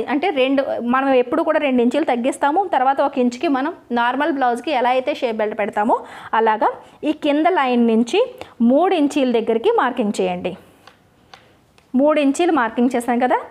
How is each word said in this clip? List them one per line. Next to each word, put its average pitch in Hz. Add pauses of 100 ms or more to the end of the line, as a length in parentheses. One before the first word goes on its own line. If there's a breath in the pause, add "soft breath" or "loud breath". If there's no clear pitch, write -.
(120)
అంటే 294 (120)
రెండు, 269 (300)
మనం 269 (140)
ఎప్పుడు 285
కూడా 311
రెండు 254
ఇంచులు 285
తగ్గిస్తాము. 269 (140)
తర్వాత 269 (100)
ఒక 285
ఇంచుకి 247
మనం 285 (260)
నార్మల్ 262
బ్లౌజ్కి 247
ఎలా 240
అయితే 262
షేప్ 233
బెల్ట్ 214
పెడతామో 220 (420 loud breath)
అలాగా 226 (400 loud breath)
ఈ 311 (120)
కింద 302 (120)
లైన్ 247
నుంచి 233 (500 loud breath)
మూడు 339
ఇంచీల 277
దగ్గరికి 226
మార్కింగ్ 247
చేయండి. 180 (1500 loud breath)
మూడు 302
ఇంచీలు 330
మార్కింగ్ 240
చేశాం 240
కదా, 320 (120)